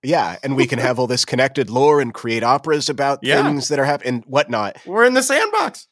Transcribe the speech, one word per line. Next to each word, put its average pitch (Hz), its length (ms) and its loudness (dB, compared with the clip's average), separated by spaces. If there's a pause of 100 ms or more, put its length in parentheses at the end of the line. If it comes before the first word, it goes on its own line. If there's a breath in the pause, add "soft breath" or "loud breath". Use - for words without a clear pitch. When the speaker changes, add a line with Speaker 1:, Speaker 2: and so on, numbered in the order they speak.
Speaker 1:
Yeah, 127 400 -2
and 139 120 -4
we 131 120 2
can 127 120 -4
have 123 200 0
all 127 80 0
this 123 180 -2
connected 127 460 0
lore 143 300 4
and 120 120 -4
create 113 300 -4
operas 143 480 0
about 139 320 -2
Speaker 2:
Yeah. 147 200 2
Speaker 1:
things 147 260 -2
that 143 100 0
are 135 80 2
hap-, 143 180 -2
and 123 220 -2
whatnot. 120 580 -2
Speaker 2:
We're 220 220 2
in 254 80 4
the 262 80 4
sandbox. 415 680 -2